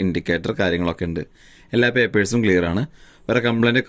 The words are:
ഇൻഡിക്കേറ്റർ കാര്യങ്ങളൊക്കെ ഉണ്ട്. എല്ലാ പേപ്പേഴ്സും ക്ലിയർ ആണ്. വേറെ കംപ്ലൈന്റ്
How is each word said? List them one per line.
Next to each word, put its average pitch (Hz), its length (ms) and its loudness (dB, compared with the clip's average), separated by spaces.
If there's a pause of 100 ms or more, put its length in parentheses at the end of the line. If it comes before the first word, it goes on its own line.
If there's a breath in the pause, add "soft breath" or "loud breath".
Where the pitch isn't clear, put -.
ഇൻഡിക്കേറ്റർ 85 480 -2 (100)
കാര്യങ്ങളൊക്കെ 87 480 -2
ഉണ്ട്. 82 120 -6 (540 soft breath)
എല്ലാ 120 220 2
പേപ്പേഴ്സും 107 480 2
ക്ലിയർ 90 240 4
ആണ്. 101 140 -2 (440 soft breath)
വേറെ 117 200 2
കംപ്ലൈന്റ് 117 400 2